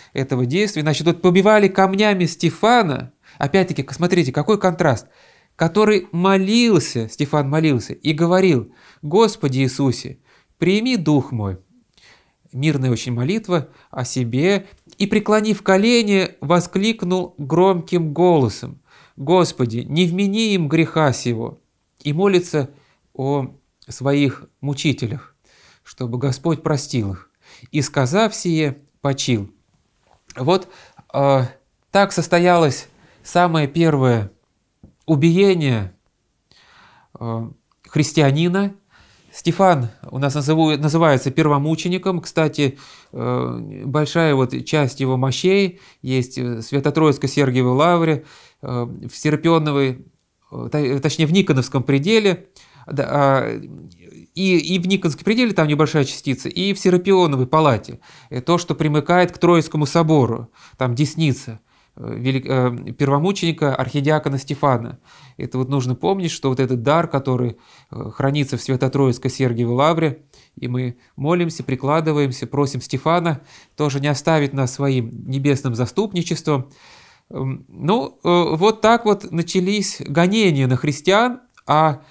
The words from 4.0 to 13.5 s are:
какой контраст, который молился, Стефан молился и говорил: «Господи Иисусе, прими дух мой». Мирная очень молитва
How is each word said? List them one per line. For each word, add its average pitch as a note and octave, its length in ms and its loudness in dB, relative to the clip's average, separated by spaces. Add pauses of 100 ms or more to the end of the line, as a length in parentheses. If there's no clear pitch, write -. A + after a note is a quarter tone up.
какой G3+ 280 0
контраст, E3 480 0 (480)
который G3+ 560 2
молился, F#3+ 960 2
Стефан C#3+ 400 -2
молился D3 440 0
и - 200 -2
говорил: E3+ 580 2 (300)
«Господи D3+ 580 0
Иисусе, C3+ 600 -2 (400)
прими G#3+ 380 2
дух D3 340 2
мой». G2+ 260 -4 (960)
Мирная C3+ 380 0
очень A#2+ 220 -4
молитва E3+ 560 -2 (200)